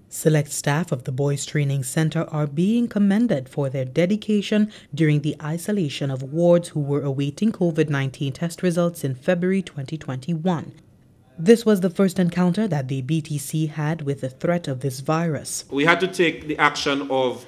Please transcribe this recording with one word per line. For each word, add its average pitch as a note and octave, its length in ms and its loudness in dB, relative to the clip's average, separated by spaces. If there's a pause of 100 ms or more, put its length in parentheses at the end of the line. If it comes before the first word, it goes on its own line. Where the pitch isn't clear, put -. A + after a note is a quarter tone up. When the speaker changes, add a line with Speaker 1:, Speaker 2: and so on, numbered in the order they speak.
Speaker 1:
Select D3+ 420 2
staff D#3 400 -2
of B2+ 140 -4
the C#3+ 60 -6
Boys C#3+ 320 -2
Training C#3 400 0
Center D#3+ 460 0
are D3+ 160 -2
being G3 420 0
commended G3+ 600 2
for C#3+ 180 -2
their C3 180 -4
dedication G#3 880 2 (220)
during D3+ 280 4
the C#3+ 200 -2
isolation D#3+ 720 -2
of C3 100 -6
wards E3+ 480 4
who D#3 100 -4
were C#3+ 220 0
awaiting C#3+ 500 0
covid D#3+ 380 0
nineteen C#3 420 -2
test E3+ 300 -6
results E3+ 420 0
in C3+ 120 -2
February F3+ 480 0
twenty D3 340 -10
twenty-one. D#3 760 -4 (680)
This A3 260 6
was G#3 160 4
the F#3 80 2
first F#3+ 300 2
encounter F3+ 480 2
that C#3+ 220 -2
the C3+ 120 -2
B D3+ 200 -2
T D3 180 -4
C D#3 260 -2
had D3+ 380 -4
with C#3 180 -4
the C3 80 -6
threat E3+ 380 -2
of C3 140 -6
this C3 180 -4
virus. D#3 720 -4
Speaker 2:
We C#3 140 0
had F3 160 6
to F#3 60 2
take E3+ 400 0
the D3+ 120 -4
action C#3+ 500 0
of B2+ 380 -2